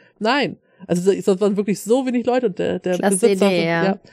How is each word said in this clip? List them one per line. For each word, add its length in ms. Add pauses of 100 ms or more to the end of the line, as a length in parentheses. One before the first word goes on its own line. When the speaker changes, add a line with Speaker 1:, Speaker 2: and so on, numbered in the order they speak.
(200)
Speaker 1:
Nein. 380 (280)
Also 260
das 280
waren 160
wirklich 240
so 260
wenig 200
Leute 200
und 120
der, 200
der 200
Speaker 2:
Klasse 200
Speaker 1:
Besitzer 280
Speaker 2:
Idee, 120
Speaker 1:
von, 80
Speaker 2:
ja. 180
Speaker 1:
ja, 140 (140)